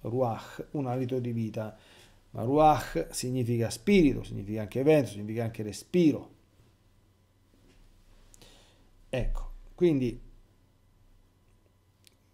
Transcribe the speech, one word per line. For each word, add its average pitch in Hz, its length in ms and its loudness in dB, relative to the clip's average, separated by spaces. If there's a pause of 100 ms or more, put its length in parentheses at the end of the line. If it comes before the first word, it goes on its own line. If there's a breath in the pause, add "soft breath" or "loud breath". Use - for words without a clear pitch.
ruach, 120 720 -4
un 143 140 -4
alito 127 340 -4
di 120 120 -4
vita. 110 440 -6 (560 soft breath)
Ma 107 100 -8
ruach 151 680 2
significa 120 600 -2
spirito, 151 520 4
significa 107 380 -8
anche 107 240 -4
vento, 147 260 6
significa 104 320 -6
anche 113 220 -6
respiro. 123 680 0 (2750 soft breath)
Ecco, - 420 -2 (240)
quindi 135 460 2 (2250)